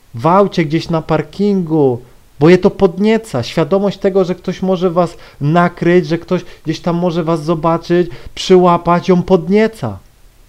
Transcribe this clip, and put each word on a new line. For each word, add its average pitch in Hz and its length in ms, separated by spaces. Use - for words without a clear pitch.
W 117 120
aucie, 185 380
gdzieś 151 240
na 160 140
parkingu, 156 960
bo 151 60
je 180 100
to 190 120
podnieca. 196 720
Świadomość 185 560
tego, 190 260
że 175 100
ktoś 180 280
może 185 280
was 170 260
nakryć, 170 640
że 160 120
ktoś 175 260
gdzieś 151 160
tam 170 160
może 170 280
was 160 200
zobaczyć, 165 680
przyłapać, 175 720
ją 180 140
podnieca. 185 760